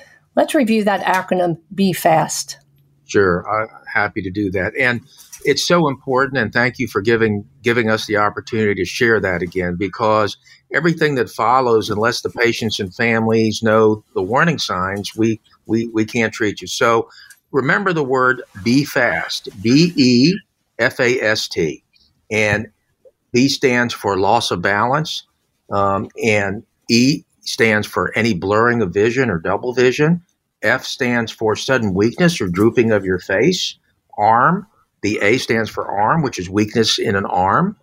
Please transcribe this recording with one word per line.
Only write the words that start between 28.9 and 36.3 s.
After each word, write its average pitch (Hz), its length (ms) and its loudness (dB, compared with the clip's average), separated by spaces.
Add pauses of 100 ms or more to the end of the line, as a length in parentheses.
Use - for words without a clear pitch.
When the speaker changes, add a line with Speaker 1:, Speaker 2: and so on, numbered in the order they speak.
Speaker 2:
vision 117 360 2
or 87 80 -2
double 107 360 -4
vision. 143 480 2 (400)
F 120 240 0
stands 120 440 -4
for 107 260 -2
sudden 113 380 -2
weakness 117 460 0
or 104 80 -2
drooping 110 440 2
of 101 120 2
your 92 160 -2
face. - 560 -2 (420)
Arm, 123 480 2 (360)
the 104 180 -2
A 107 180 2
stands 113 320 -2
for - 200 -8
arm, 123 340 0
which 123 160 -4